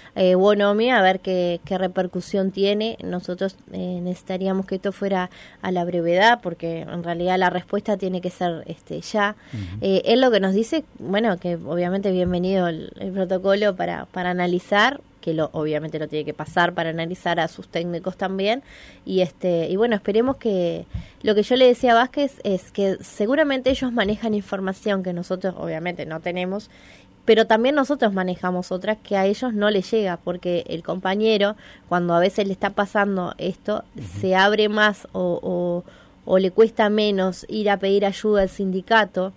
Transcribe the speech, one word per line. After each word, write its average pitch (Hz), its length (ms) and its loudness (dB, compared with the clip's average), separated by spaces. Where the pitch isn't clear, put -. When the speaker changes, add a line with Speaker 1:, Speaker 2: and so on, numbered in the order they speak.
Speaker 1:
eh, 185 200 6
Bonomi 208 560 4
a 226 100 6
ver 190 180 4
qué, 175 460 -2
qué 185 120 -2
repercusión 185 720 -2
tiene. 208 520 0
Nosotros, 180 540 -4
eh, 180 280 -6
necesitaríamos 190 640 -4
que 190 100 -4
esto 190 160 -4
fuera 190 380 -2
a 190 100 -4
la 175 120 0
brevedad, 180 580 4
porque 165 400 -8
en 170 220 -8
realidad 175 340 -2
la 185 120 2
respuesta 196 480 -2
tiene 185 240 -4
que 180 80 -6
ser, 175 380 -4
este, - 340 -12
ya. 208 340 -2
Speaker 2:
Ujú. 98 280 -10
Speaker 1:
Eh, 190 240 2
él 240 160 4
lo 262 100 6
que 208 80 4
nos 190 140 2
dice, 226 300 0
bueno, 196 380 0
que 175 200 -4
obviamente 180 440 -2
bienvenido 180 560 0
el, 160 320 -8
el 196 120 -8
protocolo 190 640 0
para, 175 300 -6
para 180 260 -6
analizar, 180 680 0
que 165 140 -4
lo, 156 180 -2
obviamente 156 460 -4
lo 151 80 -6
tiene 151 180 -6
que 147 80 -8
pasar 170 400 0
para 165 160 -4
analizar 170 500 -4
a 160 80 0
sus - 220 -16
técnicos 175 480 -6
también. 196 460 -2
Y, 185 160 0
este, 170 480 0
y 185 60 -2
bueno, 226 200 2
esperemos 226 420 0
que, 175 480 -2
lo 208 140 2
que 208 80 4
yo 254 120 0
le 254 120 6
decía 247 240 4
a 233 40 8
Vázquez 269 480 0
es 190 280 -4
que 196 300 0
seguramente 262 680 0
ellos 254 240 -2
manejan 233 400 0
información 190 720 -2
que 180 100 -4
nosotros 185 460 -4
obviamente 170 480 -6
no 160 140 -8
tenemos, 180 500 -6
pero 220 220 6
también 226 300 4
nosotros 269 380 2
manejamos 180 580 -2
otra 196 240 -2
que 202 200 -4
a 190 120 2
ellos 226 260 -2
no 208 160 2
les 190 220 0
llega, 196 260 0
porque 175 500 -4
el 165 140 -8
compañero, 202 760 0
cuando 175 280 0
a 170 40 6
veces 196 280 2
le 190 60 -4
está 196 180 -4
pasando 196 680 -2
esto, 196 460 -6
Speaker 2:
Ujú. - 100 -12
Speaker 1:
se 185 160 0
abre 208 340 4
más 214 420 0
o, 180 320 -2
o, 175 400 -2
o 185 140 4
le 190 100 2
cuesta 220 400 4
menos 202 580 0
ir 208 220 -2
a 202 80 2
pedir 196 300 2
ayuda 208 340 2
al 185 80 2
sindicato 190 880 0